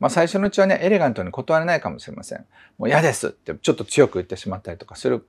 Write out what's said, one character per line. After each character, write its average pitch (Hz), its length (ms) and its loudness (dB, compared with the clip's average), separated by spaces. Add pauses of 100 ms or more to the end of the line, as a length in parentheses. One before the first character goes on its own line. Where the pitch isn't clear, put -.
ま 135 80 2
あ、 - 20 4
最 170 160 4
初 190 120 -2
の 202 100 0
う - 20 0
ち 202 100 0
は 190 60 6
ね、 190 160 2
エ 175 60 2
レ 202 100 4
ガ 160 80 2
ン 120 80 0
ト - 80 -6
に 90 80 -6
断 160 300 0
れ 160 40 -4
な 170 100 0
い 151 60 0
か - 100 -6
も - 80 -12
し - 120 -18
れ - 60 -14
ま - 80 -16
せ - 100 -12
ん。 - 100 -16 (320)
「も - 100 -4
う - 20 2
嫌 147 140 4
で 151 100 4
す」 - 160 -4
っ - 20 -2
て - 240 -10
ち - 140 -4
ょ 156 40 4
っ - 40 4
と - 80 -8
強 135 240 4
く - 60 -10
言 90 100 -2
っ - 20 -12
て 92 100 -8
し - 120 -10
ま 92 80 -6
っ 98 60 -14
た 87 100 -12
り - 60 -14
と - 60 -18
か - 120 -20
す - 120 -4
る 123 200 -2